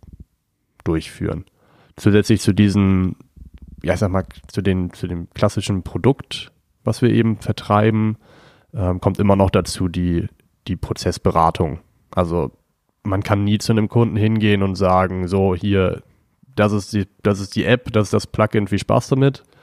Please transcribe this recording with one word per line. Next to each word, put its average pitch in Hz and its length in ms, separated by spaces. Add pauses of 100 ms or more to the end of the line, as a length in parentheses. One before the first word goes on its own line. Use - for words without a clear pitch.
(840)
durchführen. - 640 (500)
Zusätzlich 104 460
zu 104 120
diesen, 95 600 (680)
ja, 87 100
ich 95 60
sag 95 120
mal, 92 140 (220)
zu - 140
den, 92 300
zu - 160
dem 87 220
klassischen 101 540
Produkt, - 680 (320)
was - 200
wir 113 80
eben 113 260
vertreiben, 107 800 (560)
ähm, 90 260
kommt 95 200
immer 101 160
noch 98 160
dazu 92 360
die, 87 400 (400)
die 92 80
Prozessberatung. 82 1040 (340)
Also 85 380 (520)
man 98 200
kann 101 220
nie 104 120
zu - 140
einem 107 160
Kunden 117 300
hingehen 107 460
und 95 120
sagen, 92 520
"So, 95 280
hier, 92 480 (520)
das 104 180
ist 101 200
die, 101 140 (160)
das 101 160
ist 98 160
die 104 100
App, 117 280
das 107 140
ist - 60
das 107 140
Plugin, 107 400
viel 101 120
Spaß 110 280
damit." 135 360 (200)